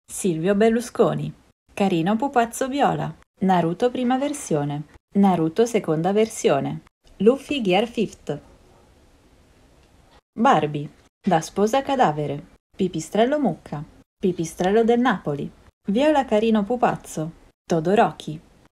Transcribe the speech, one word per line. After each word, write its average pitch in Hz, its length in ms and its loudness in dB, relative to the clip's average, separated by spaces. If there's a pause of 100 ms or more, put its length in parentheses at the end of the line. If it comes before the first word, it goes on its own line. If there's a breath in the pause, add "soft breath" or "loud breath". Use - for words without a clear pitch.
Silvio 175 500 -2
Berlusconi. 202 800 0 (400)
Carino 190 440 0
pupazzo 247 520 -2
viola. 165 460 -2 (260)
Naruto 180 500 2
prima 254 280 -2
versione. 147 720 -4 (260)
Naruto 175 500 4
seconda 180 480 0
versione. 156 720 0 (360)
Luffy 269 440 2
Gear 190 240 2
Fifth. 185 520 -6 (2000)
Barbie. 151 520 0 (360)
Da 170 140 2
sposa 220 400 0
cadavere. 151 760 -2 (200)
Pipistrello 202 640 -2
mucca. 160 420 -4 (360)
Pipistrello 185 640 0
del 240 160 2
Napoli. 170 500 -2 (380)
Viola 269 380 2
carino 220 380 2
pupazzo. 175 680 -4 (320)
Todoroki. 165 760 0 (400)